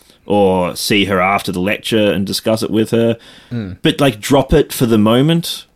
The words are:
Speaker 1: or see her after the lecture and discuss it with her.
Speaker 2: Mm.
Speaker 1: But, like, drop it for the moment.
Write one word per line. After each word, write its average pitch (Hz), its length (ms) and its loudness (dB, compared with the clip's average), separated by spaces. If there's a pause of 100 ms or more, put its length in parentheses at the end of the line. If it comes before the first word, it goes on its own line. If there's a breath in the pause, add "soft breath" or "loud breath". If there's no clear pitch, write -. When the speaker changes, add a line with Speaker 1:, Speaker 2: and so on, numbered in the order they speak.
(260 soft breath)
Speaker 1:
or 92 500 0
see 101 300 0
her 95 140 0
after 98 320 0
the 90 100 -4
lecture 104 500 0
and 92 160 -2
discuss 113 340 -2
it - 80 -6
with 107 220 0
her. 117 260 0 (340 loud breath)
Speaker 2:
Mm. 104 300 -10
Speaker 1:
But, 160 200 -2
like, 127 180 0
drop 135 340 0
it 147 200 2
for - 120 -2
the 113 120 2
moment. 131 680 0 (100)